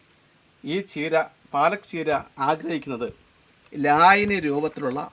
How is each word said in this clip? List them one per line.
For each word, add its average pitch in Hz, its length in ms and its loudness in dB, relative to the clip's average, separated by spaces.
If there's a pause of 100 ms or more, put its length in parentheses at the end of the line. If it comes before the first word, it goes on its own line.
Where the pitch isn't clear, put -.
(760)
ഈ - 20 -2 (160)
ചീര, 156 300 0 (320)
പാലക് 170 380 0
ചീര 156 180 -4 (380)
ആഗ്രഹിക്കുന്നത് 143 600 -4 (760)
ലായനി 190 600 6
രൂപത്തിലുള്ള 147 560 -4 (100)